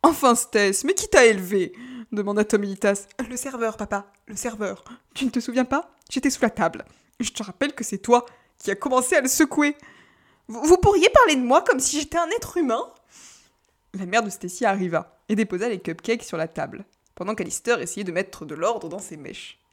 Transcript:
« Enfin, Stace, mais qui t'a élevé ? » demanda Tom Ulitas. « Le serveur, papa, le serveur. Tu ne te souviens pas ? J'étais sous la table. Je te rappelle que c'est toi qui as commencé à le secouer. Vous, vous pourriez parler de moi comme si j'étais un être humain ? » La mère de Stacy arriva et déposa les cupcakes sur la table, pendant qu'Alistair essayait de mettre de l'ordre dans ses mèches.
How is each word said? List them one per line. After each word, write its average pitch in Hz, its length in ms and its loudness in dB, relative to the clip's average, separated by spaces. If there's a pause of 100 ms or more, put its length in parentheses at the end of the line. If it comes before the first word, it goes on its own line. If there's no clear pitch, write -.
« - 0 -
Enfin, 277 320 4
Stace, 202 480 0
mais 320 120 0
qui - 120 -4
t'a 269 180 8
élevé ? » 190 460 2 (400)
demanda 208 320 0
Tom 208 200 2
Ulitas. « 202 440 -2 (220)
Le 247 80 -10
serveur, 233 400 -6
papa, 202 340 -6 (140)
le 214 100 -16
serveur. 208 480 -8 (320)
Tu - 80 -4
ne 254 60 0
te 240 100 -2
souviens 247 260 0
pas ? 277 300 -4 (140)
J'étais 269 200 -2
sous - 120 -2
la 226 80 4
table. - 360 -2 (340)
Je 226 120 -4
te - 120 -10
rappelle 277 300 -6
que - 100 -10
c'est 196 140 -6
toi 240 280 4 (320)
qui - 140 -4
as 196 40 0
commencé 254 400 0
à 294 60 6
le 254 60 -2
secouer. 294 480 2 (720)
Vous, 233 140 -10
vous 330 160 8
pourriez 370 320 6
parler 349 260 4
de 262 60 0
moi 262 200 4
comme 277 180 0
si 294 200 -2
j'étais 311 180 -6
un 330 180 -2
être - 220 -8
humain ? » 262 360 -2 (1000)
La 190 120 -8
mère 214 180 2
de 208 60 -6
Stacy 185 360 -6
arriva 185 520 -2 (120)
et 208 60 2
déposa 185 320 -2
les 196 140 -4
cupcakes 220 420 -6
sur - 140 -8
la 160 100 -2
table, 156 380 -10 (280)
pendant 196 220 -8
qu'Alistair 202 460 -4
essayait - 240 -8
de 175 80 -6
mettre 175 320 -6
de 151 100 -12
l'ordre 190 320 -2
dans 175 120 -10
ses 160 180 -16
mèches. - 420 -18 (140)